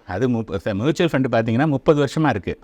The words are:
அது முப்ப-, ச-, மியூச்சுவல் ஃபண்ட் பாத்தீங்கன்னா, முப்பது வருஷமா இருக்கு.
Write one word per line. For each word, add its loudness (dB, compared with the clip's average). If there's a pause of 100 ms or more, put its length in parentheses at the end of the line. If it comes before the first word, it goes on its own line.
அது -2
முப்ப-, -2
ச-, -2
மியூச்சுவல் 0
ஃபண்ட் 0
பாத்தீங்கன்னா, 2
முப்பது 2
வருஷமா 0
இருக்கு. -4